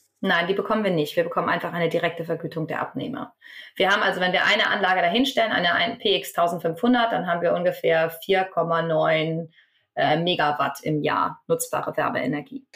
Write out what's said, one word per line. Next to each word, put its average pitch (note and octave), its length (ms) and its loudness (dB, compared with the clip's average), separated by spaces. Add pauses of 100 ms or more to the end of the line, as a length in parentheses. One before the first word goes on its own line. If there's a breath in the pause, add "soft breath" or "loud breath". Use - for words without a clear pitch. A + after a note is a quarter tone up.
(260 soft breath)
Nein, F3 200 0
die F#3+ 80 0
bekommen G#3+ 300 0
wir F#3+ 60 2
nicht. D3+ 260 -2
Wir E3+ 80 2
bekommen E3+ 260 -2
einfach E3+ 240 -4
eine E3+ 160 0
direkte E3+ 340 -2
Vergütung D#3+ 420 -6
der - 140 -4
Abnehmer. - 540 -8 (420 loud breath)
Wir F#3+ 140 2
haben G#3 120 2
also, F#3 200 0
wenn F3+ 100 2
wir F3 140 2
eine G#3 220 2
Anlage F#3 340 2
dahinstellen, A3+ 500 2
eine, F3 220 2
ein E3+ 240 -2
P G3 180 2
X - 160 -6
tausendfünfhundert, F3+ 800 2
dann F3+ 140 -2
haben E3+ 160 -2
wir F3 100 2
ungefähr E3+ 560 2
vier F#3 360 0
Komma E3 360 0
neun, D#3+ 720 2 (440 soft breath)
äh, D3 220 2
Megawatt D3+ 640 0
im D3+ 200 -2
Jahr - 440 -2
nutzbare - 480 -2
Wärmeenergie. - 800 -4